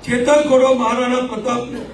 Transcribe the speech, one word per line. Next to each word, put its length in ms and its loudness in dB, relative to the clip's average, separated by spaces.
ચેતક 480 0
ઘોડો 260 4
મહારાણા 540 -2
પ્રતાપનો 520 -6